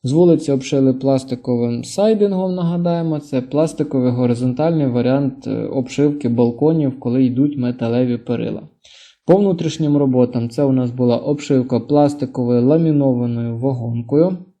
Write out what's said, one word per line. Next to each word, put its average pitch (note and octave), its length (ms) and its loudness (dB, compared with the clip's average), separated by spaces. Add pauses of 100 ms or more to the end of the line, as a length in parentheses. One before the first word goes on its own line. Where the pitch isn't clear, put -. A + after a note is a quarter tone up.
З B2+ 100 -2
вулиці D#3+ 400 4
обшили C3+ 420 2
пластиковим B2 880 -2
сайдингом, G3 680 0
нагадаємо, E3+ 640 -2
це C3+ 220 -4
пластиковий C#3 720 0
горизонтальний B2+ 760 0
варіант, B2+ 600 0
е, A2 200 -4
обшивки C#3 640 -2
балконів, B2+ 720 0
коли B2+ 240 0
йдуть C3+ 340 0
металеві B2 580 0
перила. A2+ 460 -6 (640)
По F3 100 6
внутрішнім E3 600 0
роботам B2 540 2
це D3 140 -2
у C3+ 80 2
нас B2+ 180 0
була B2 260 2
обшивка C3 640 0
пластиковою B2+ 880 0
ламінованою B2 920 0
вагонкою. B2 760 -2 (240)